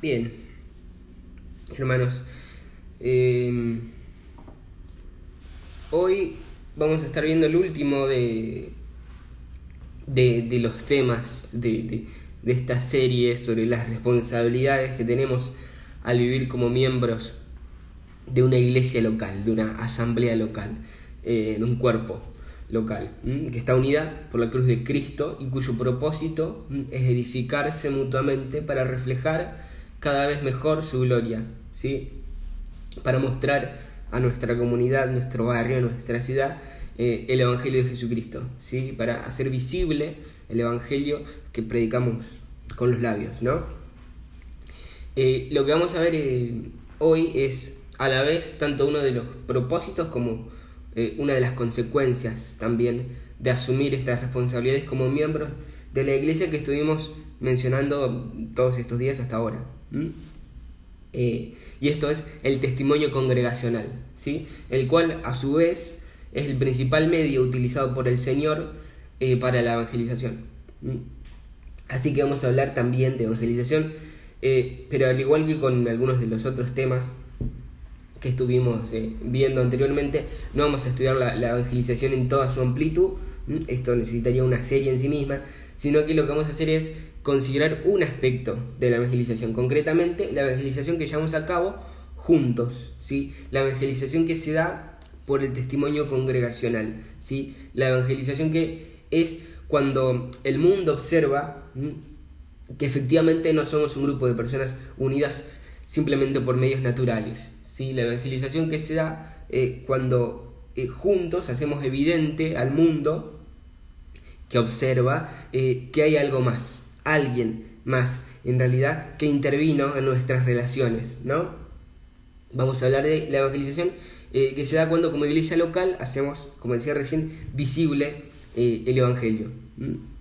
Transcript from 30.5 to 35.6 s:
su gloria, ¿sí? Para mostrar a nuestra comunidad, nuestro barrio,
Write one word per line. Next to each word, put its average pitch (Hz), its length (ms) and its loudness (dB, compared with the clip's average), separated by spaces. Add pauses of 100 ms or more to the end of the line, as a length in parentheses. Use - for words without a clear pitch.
su 131 160 -2
gloria, 113 460 2 (260)
¿sí? - 380 -4 (920)
Para 131 160 4
mostrar 135 600 0 (320)
a 120 80 -2
nuestra 120 380 2
comunidad, 123 520 2
nuestro 127 360 0
barrio, 120 340 2